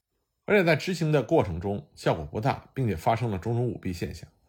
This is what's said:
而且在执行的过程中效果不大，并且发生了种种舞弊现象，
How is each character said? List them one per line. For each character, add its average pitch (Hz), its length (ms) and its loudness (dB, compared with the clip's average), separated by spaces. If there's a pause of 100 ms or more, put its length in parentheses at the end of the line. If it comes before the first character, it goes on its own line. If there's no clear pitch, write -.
(440)
而 208 140 4
且 185 60 4
在 165 120 6
执 - 160 -4
行 160 200 0
的 143 100 4
过 131 220 4
程 87 160 -6
中 101 340 -6
效 135 200 0
果 80 120 -6
不 107 140 -6
大， - 340 -2
并 131 120 -2
且 101 80 0
发 113 220 2
生 117 140 -2
了 95 80 -2
种 110 160 -4
种 123 120 0
舞 101 120 -4
弊 90 140 -6
现 85 220 -6
象， - 140 -16 (200)